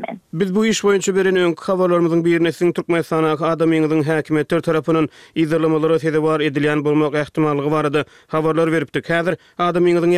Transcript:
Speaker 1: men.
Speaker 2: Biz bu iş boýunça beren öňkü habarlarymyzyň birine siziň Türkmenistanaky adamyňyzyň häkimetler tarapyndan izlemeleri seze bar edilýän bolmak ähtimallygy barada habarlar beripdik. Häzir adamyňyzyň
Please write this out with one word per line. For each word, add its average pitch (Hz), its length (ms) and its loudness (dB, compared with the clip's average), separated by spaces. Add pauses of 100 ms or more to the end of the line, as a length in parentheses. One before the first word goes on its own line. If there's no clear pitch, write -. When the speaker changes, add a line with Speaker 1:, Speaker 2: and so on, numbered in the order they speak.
Speaker 1:
men. - 160 -12 (140)
Speaker 2:
Biz 180 220 -2
bu 220 120 2
iş 220 180 0
boýunça 202 320 0
beren 190 200 2
öňkü 175 340 0
habarlarymyzyň 175 540 2
birine 170 280 2
siziň 175 200 0
Türkmenistanaky 160 720 -2
adamyňyzyň 160 580 0
häkimetler 156 580 -2
tarapyndan 156 480 0 (260)
izlemeleri 160 640 0
seze 156 240 0
bar 156 180 0
edilýän 151 440 0
bolmak 147 300 0
ähtimallygy 147 560 -2
barada 151 340 0 (240)
habarlar 160 440 0
beripdik. 156 380 -4
Häzir 170 240 0 (240)
adamyňyzyň 175 600 2